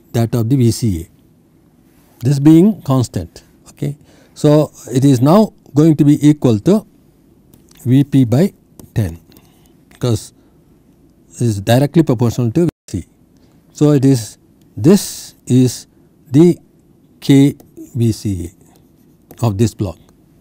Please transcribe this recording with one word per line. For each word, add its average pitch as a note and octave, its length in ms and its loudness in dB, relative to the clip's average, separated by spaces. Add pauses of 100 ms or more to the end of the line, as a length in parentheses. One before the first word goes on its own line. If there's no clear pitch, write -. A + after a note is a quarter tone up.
(140)
that A#2 220 -4
of A2+ 140 -4
the C#3+ 60 0
V A#2+ 160 2
C F#2+ 300 -6
A, - 80 -18 (1160)
this C#3 140 -2
being E3 440 4
constant. B2+ 600 -6 (260)
Okay. C#3+ 280 -12 (360)
So, D3+ 380 0 (200)
it C3 140 0
is C3 160 2
now F#3+ 320 2 (220)
going D3+ 220 2
to D#3 80 0
be D3 220 2
equal C#3 320 0
to F#3+ 280 -2 (1000)
V C3 200 2
P C3+ 180 0
by B2+ 300 -2 (420)
ten, E2+ 240 -6 (680)
because - 440 -8 (1040)
it - 60 -10
is A2 180 -4
directly C3 440 0
proportional A#2+ 480 -2
to E3 120 -2
V D#3+ 60 -2 (180)
C. F#2 180 -12 (680)
So, D3+ 180 0
it C3+ 140 0
is, C3 320 -2 (400)
this - 580 -2 (100)
is B2 420 -2 (440)
the E3 260 4 (640)
K C#3 360 2 (400)
V A#2 160 -2
C F2+ 400 -8 (880)
A A#2 40 -4
of G2+ 120 -2
this A2+ 160 -2
block, F#2+ 240 -10 (440)